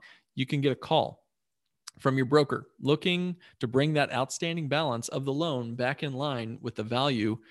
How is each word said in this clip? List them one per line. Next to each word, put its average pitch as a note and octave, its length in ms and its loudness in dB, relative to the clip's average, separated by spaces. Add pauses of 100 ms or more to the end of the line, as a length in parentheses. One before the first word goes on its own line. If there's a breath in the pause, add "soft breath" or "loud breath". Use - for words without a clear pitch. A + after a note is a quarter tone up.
(360 loud breath)
you C3 100 0
can C#3+ 160 0
get C#3 100 4
a B2 40 0
call - 500 0 (760)
from C3 160 2
your C3 120 2
broker C#3 400 2 (120)
looking F3 560 0 (240 soft breath)
to B2+ 80 -4
bring C#3+ 260 2
that C#3+ 200 2
outstanding D#3 560 -2
balance C#3 400 0
of C3+ 160 -4
the C#3 80 -2
loan C3 420 -2
back B2 280 -2
in C#3+ 100 -4
line B2+ 480 -4
with A#2 140 -8
the A2 80 -4
value A#2 540 0 (120)